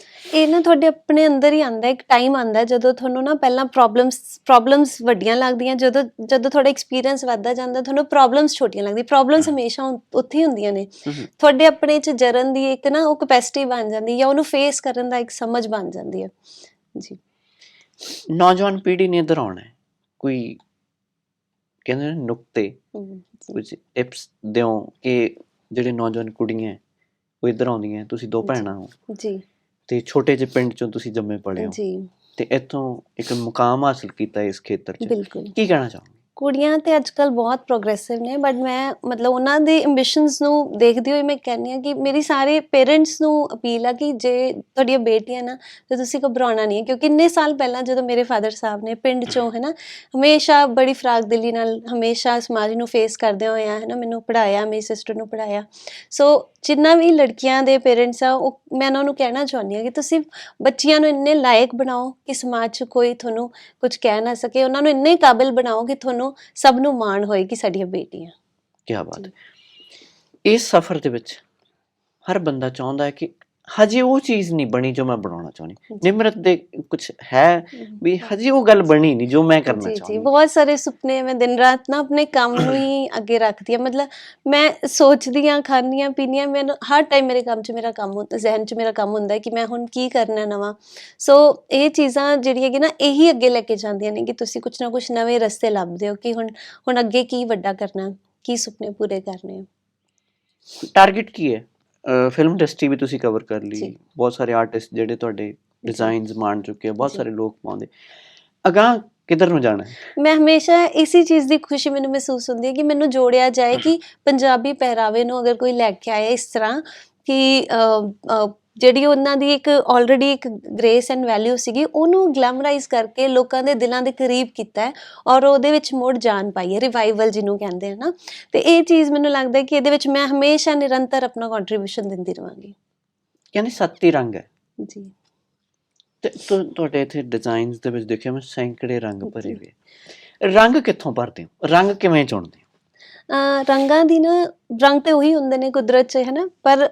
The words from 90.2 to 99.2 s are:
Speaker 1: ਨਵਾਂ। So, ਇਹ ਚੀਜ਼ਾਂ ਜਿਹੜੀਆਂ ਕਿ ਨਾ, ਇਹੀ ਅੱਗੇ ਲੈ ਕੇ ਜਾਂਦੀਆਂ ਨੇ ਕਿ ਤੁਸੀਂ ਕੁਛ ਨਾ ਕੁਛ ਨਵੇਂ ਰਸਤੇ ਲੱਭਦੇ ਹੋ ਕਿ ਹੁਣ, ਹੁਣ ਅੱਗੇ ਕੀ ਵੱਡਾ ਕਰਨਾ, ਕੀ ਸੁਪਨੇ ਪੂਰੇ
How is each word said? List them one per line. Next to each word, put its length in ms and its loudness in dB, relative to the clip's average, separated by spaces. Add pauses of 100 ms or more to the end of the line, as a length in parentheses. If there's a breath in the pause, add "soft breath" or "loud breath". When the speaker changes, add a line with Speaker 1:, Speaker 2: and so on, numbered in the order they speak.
Speaker 1:
ਨਵਾਂ। 280 -6 (580 loud breath)
So, 300 6 (100)
ਇਹ 180 2
ਚੀਜ਼ਾਂ 480 0
ਜਿਹੜੀਆਂ 340 0
ਕਿ 80 -2
ਨਾ, 100 2 (120)
ਇਹੀ 280 6
ਅੱਗੇ 200 2
ਲੈ 120 2
ਕੇ 140 -4
ਜਾਂਦੀਆਂ 360 -6
ਨੇ 140 -6
ਕਿ 80 -6
ਤੁਸੀਂ 280 -8
ਕੁਛ 200 -10
ਨਾ 80 -4
ਕੁਛ 220 -6
ਨਵੇਂ 280 0
ਰਸਤੇ 300 -2
ਲੱਭਦੇ 400 -4
ਹੋ 60 -8
ਕਿ 180 -6
ਹੁਣ, 140 -6 (400 loud breath)
ਹੁਣ 120 0
ਅੱਗੇ 240 0
ਕੀ 220 -6
ਵੱਡਾ 280 -4
ਕਰਨਾ, 400 -8 (300)
ਕੀ 140 -6
ਸੁਪਨੇ 320 -10
ਪੂਰੇ 320 -6